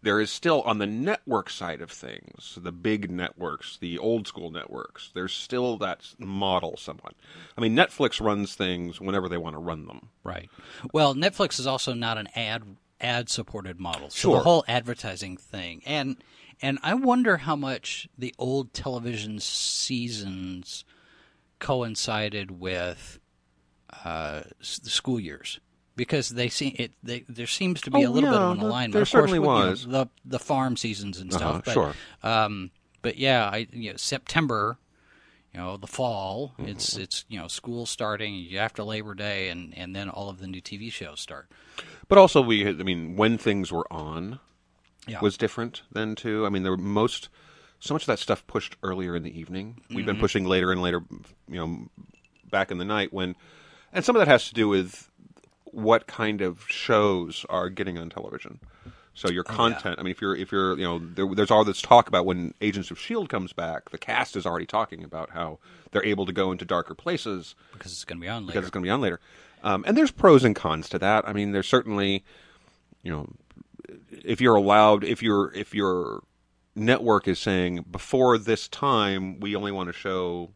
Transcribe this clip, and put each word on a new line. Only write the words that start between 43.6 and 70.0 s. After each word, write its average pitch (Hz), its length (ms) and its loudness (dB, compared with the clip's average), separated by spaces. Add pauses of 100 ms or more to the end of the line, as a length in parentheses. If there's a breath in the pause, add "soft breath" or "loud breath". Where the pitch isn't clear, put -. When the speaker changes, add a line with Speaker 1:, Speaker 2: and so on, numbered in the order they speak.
Speaker 1:
were 82 200 -2
on 80 480 -8 (680)
Speaker 2:
Yeah. 110 120 -10
Speaker 1:
was 104 180 2
different 117 440 -4 (100)
then 110 240 -4
too. 107 300 -2
I 101 40 0
mean, 98 140 -2
there 95 80 0
were 92 60 0
most, 101 500 0 (520 soft breath)
so - 140 -6
much 156 100 -2
of - 40 -8
that 113 120 0
stuff - 280 -4
pushed - 340 -6
earlier 92 340 -4
in 82 80 -4
the - 160 -10
evening. 95 500 -12
We've 117 160 -6
been 101 100 0
Speaker 2:
Mm-hmm. 107 60 -2
Speaker 1:
pushing 101 240 0
later 92 260 4
and 90 100 0
later, 87 220 0 (460)
you 85 100 -10
know, 82 300 -8 (600)
back 98 220 0
in 92 60 -6
the 90 80 -6
night 104 260 -2
when, 92 240 -4 (560 soft breath)
and 185 140 -2
some 240 100 4
of 220 60 8
that 151 100 6
has 123 160 8
to - 60 -14
do 110 160 4
with 95 400 0 (640)
what 110 320 4
kind 107 360 -2
of 90 260 -4
shows 98 840 2
are 90 200 0
getting 95 280 -6
on 85 120 -10
television. - 500 -12 (540 loud breath)
So - 160 -4
your 90 180 -2
Speaker 2:
Oh, - 40 -10
yeah. 110 40 -6
Speaker 1:
content, 117 440 0
I - 40 -8
mean, 92 80 -4
if - 80 -8
you're, 98 160 0
if 92 160 -6
you're, 95 260 2
you 85 60 -2
know, 85 160 -2
there, 87 340 -4
there's 101 180 2
all 110 120 10
this 101 180 0
talk - 280 8
about 90 160 4
when 90 340 -2
Agents 101 320 -2
of 85 80 -12
shield 220 300 -6
comes 92 240 -6
back, 82 360 -8
the - 80 -12
cast 120 380 -4
is 92 100 -4
already 87 200 -2
talking 101 360 -4
about 80 300 -10
how 82 280 -8 (320 loud breath)
they're 98 120 2
able 101 220 2
to 90 80 -6
go 95 180 2
into 92 140 -6
darker 87 280 -2
places 107 640 -6 (160 soft breath)
Speaker 2:
Because - 220 -16
it's - 100 -12
gonna 85 160 -12
be 85 80 -10
on 110 160 -8
Speaker 1:
because 92 120 -8
Speaker 2:
later. 95 120 0
Speaker 1:
it's - 40 -10
gonna 95 120 -4
be 90 60 -2
on 120 120 2
later. 87 200 -2 (420 soft breath)
Um, 98 240 0
and 208 80 4
there's 294 160 6